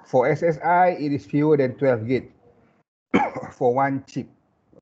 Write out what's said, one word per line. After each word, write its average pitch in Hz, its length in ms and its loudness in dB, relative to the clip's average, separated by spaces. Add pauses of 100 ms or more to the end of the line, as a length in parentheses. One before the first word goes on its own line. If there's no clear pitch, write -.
for 131 240 2
S 160 160 -2
S 151 160 -2
I, 180 320 4
it 143 160 -4
is 131 160 -6
fewer 147 320 2
than 127 160 0
twelve 120 320 0
gate 127 240 -4 (800)
<coughs> - 400 -4
for 123 240 -2
one 135 320 -2
chip. - 240 -10 (500)